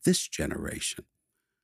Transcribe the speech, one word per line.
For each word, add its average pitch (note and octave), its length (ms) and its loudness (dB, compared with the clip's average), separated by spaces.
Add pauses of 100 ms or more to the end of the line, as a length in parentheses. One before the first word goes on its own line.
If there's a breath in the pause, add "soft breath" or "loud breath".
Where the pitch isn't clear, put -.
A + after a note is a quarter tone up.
this F3+ 200 4
generation. - 760 -4 (600)